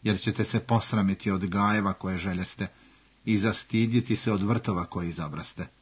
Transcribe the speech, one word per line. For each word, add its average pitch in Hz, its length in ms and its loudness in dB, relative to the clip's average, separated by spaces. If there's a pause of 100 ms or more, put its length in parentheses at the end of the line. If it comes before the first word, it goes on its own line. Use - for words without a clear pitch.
Jer 104 180 2
ćete - 240 0
se - 160 0
posramiti 104 680 2
od 95 160 0
gajeva 101 460 2
koje 95 240 -4
željeste 90 500 -4 (580)
i 110 120 2
zastidjeti 113 800 2
se 110 160 0
od 98 100 2
vrtova 104 420 0
koje 87 240 -4
izabraste 76 600 -8 (140)